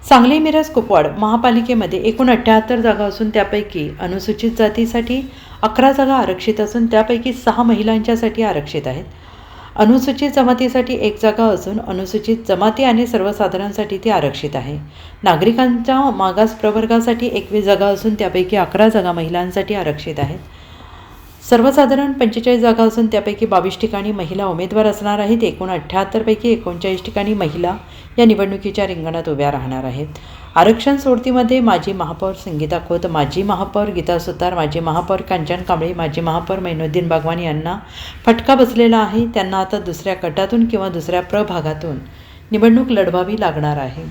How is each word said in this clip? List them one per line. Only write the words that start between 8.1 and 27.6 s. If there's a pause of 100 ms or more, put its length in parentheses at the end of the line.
आरक्षित
आहेत. (720)
अनुसूचित
जमातीसाठी
एक
जागा
असून
अनुसूचित (120)
जमाती
आणि
सर्वसाधारणसाठी
ती
आरक्षित
आहे. (440)
नागरिकांच्या
मागास
प्रवर्गासाठी
एकवीस
जागा
असून
त्यापैकी
अकरा
जागा
महिलांसाठी
आरक्षित
आहेत. (1120)
सर्वसाधारण
पंचेचाळीस
जागा
असून
त्यापैकी
बावीस
ठिकाणी
महिला
उमेदवार
असणार
आहेत.
एकूण
अठ्ठ्याहत्तर
पैकी
एकोणचाळीस
ठिकाणी
महिला (420)